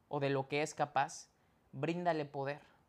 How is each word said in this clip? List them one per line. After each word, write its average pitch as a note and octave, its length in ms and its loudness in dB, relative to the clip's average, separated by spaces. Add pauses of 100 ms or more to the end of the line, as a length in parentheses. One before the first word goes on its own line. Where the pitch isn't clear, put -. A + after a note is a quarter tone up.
o D3 100 0
de C#3 100 2
lo C3+ 180 2
que D3 140 0
es D3+ 140 -2
capaz, C#3+ 540 -2 (420)
bríndale D#3+ 540 0
poder. C#3 360 -4 (280)